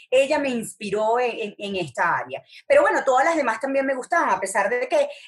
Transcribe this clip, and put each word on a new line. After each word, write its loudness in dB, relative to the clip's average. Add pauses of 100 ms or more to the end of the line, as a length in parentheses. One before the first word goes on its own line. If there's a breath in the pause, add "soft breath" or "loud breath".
(100)
ella 4
me -2
inspiró -2
en, 0
en, -8
en -6
esta -2
área. -8 (240 loud breath)
Pero 6
bueno, 2
todas 4
las 2
demás -2
también -2
me -2
gustaban, 0
a 0
pesar -2
de -2
que 2 (200 loud breath)